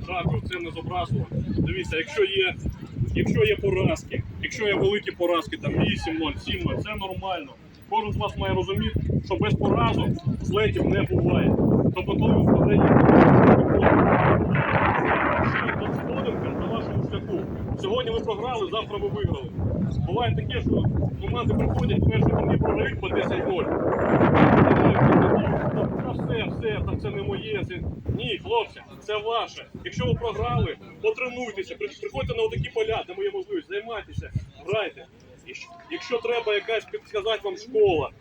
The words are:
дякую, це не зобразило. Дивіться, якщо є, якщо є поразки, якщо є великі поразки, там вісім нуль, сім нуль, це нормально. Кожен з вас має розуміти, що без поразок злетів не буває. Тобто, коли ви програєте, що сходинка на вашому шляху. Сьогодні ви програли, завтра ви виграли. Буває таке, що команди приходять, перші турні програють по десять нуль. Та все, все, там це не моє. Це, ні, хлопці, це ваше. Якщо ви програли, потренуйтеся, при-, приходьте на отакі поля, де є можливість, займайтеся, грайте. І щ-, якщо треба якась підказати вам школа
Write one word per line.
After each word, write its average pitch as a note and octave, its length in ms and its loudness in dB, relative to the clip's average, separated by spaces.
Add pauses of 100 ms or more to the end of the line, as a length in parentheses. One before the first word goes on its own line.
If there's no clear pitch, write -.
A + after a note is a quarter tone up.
дякую, F3 440 -4
це F3+ 80 -10
не E3+ 120 -10
зобразило. E3 560 -6 (320)
Дивіться, F4 380 2
якщо G4+ 280 0
є, F#4+ 300 0 (600)
якщо - 300 2
є G#4 120 2
поразки, F#4+ 640 -2 (200)
якщо - 240 -6
є G3+ 80 0
великі G3 360 0
поразки, E3+ 460 -2
там - 160 -4
вісім - 440 -2
нуль, A#4 160 -4
сім - 280 -8
нуль, - 160 -4
це G#3 180 -8
нормально. F#3 600 -8 (340)
Кожен G#3+ 240 -2
з - 40 -4
вас G#3 200 -4
має F#3+ 180 -2
розуміти, G3 460 -2 (240)
що F#3 120 -2
без - 180 2
поразок - 540 2 (340)
злетів - 420 0
не G3 180 2
буває. - 520 2 (400)
Тобто, - 220 -2
коли - 160 4
ви - 120 4
програєте, - 420 6
що - 80 6 (3000)
сходинка - 540 -4 (120)
на F#3 60 -4
вашому A3+ 440 -4
шляху. G3 340 -6 (380)
Сьогодні A3+ 300 -2
ви - 80 -2
програли, A#3 500 -6
завтра - 280 -6
ви G4+ 100 -4
виграли. G4+ 420 -4 (560)
Буває A#3 300 -2
таке, - 240 -4
що - 240 0 (360)
команди - 340 -2
приходять, - 560 4
перші - 200 4
турні - 260 4
програють - 440 0
по - 80 -4
десять - 400 0
нуль. F#4 160 0 (2000)
Та - 380 -4
все, A4+ 360 -4
все, - 380 -4
там G#4+ 140 -4
це G#4+ 100 -6
не G4+ 120 -6
моє. G4+ 460 -6
Це, F4+ 120 -10 (360)
ні, G#4 260 -6
хлопці, - 380 -4 (200)
це G#3+ 180 -6
ваше. A3+ 480 -6 (180)
Якщо F4 200 -6
ви - 100 2
програли, - 640 -4 (260)
потренуйтеся, B3 720 -6
при-, G#3 140 -10 (120)
приходьте B3 340 -6
на A3+ 80 -2
отакі - 320 -4
поля, G#4+ 340 -2
де F4+ 140 -14
є G4+ 80 -2
можливість, F#4+ 380 -8
займайтеся, A3+ 600 -10 (360)
грайте. G3+ 400 -4 (400)
І B2+ 40 -20
щ-, - 180 -16 (220)
якщо B3+ 280 -6
треба A#3 360 -2
якась G#3 300 -2
підказати G#3 600 -4
вам F#3+ 120 -6
школа G#3 540 2 (100)